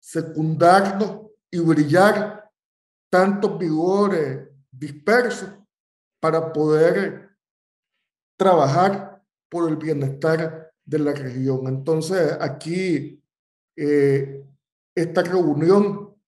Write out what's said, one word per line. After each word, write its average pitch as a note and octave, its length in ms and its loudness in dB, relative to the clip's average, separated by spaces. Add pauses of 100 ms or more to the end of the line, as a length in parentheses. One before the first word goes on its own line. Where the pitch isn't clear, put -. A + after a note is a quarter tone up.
secundarnos E3+ 1300 0 (200)
y F3+ 80 -4
brillar E3 920 2 (600)
tantos F#3+ 480 0
vigores E3+ 880 -2 (220)
dispersos G3+ 800 -2 (720)
para D#3+ 320 -2
poder D#3 840 0 (1000)
trabajar F3+ 840 2 (260)
por E3+ 200 -4
el D#3 80 -2
bienestar D#3 960 -4 (120)
de D3 140 -4
la C#3+ 140 -2
región. C3 540 -4
Entonces, D#3+ 760 -2
aquí, D#3 840 -6 (540)
eh, C#3+ 680 0 (500)
esta E3+ 280 0
reunión F3 920 2 (140)